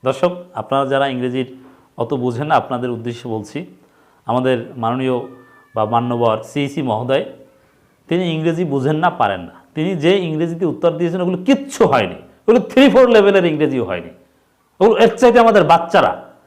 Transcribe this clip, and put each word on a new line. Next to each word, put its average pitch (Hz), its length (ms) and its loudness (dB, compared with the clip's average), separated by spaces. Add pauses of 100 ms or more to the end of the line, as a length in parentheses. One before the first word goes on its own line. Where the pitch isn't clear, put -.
দর্শক, 143 260 0 (240)
আপনারা 135 320 -2
যারা 135 200 0
ইংরেজির 127 500 -6 (400)
অত 120 180 -4
বোঝেন 123 320 -4
না, 156 80 0
আপনাদের 123 360 -2
উদ্দেশ্যে 117 400 -10
বলছি, 110 360 -10 (600)
আমাদের 123 500 -2
মাননীয় 123 420 -4 (560)
বা 110 100 0
মান্যবর 117 580 0
সিইসি 143 400 -6
মহোদয়, 127 420 -2 (840)
তিনি 180 160 -2
ইংরেজি 160 400 -2
বুঝেন 139 320 -2
না, 170 140 0
পারেন 101 300 -2
না। - 220 -20 (120)
তিনি 175 220 -4
যে 170 220 2
ইংরেজিতে 170 480 -4
উত্তর 170 240 0
দিয়েছেন, 170 300 -4
ওগুলো 180 160 -2
কিচ্ছু - 500 0
হয়নি, 110 280 0
ওগুলো - 440 0
থ্রি 262 320 4
ফোর 247 180 6
লেভেলের 196 360 4
ইংরেজিও 147 400 0
হয়নি, 90 260 -8 (680)
ওগুলো 208 200 4
এর 226 160 4
চাইতে 240 240 6
আমাদের 214 240 6
বাচ্চারা 156 600 2 (220)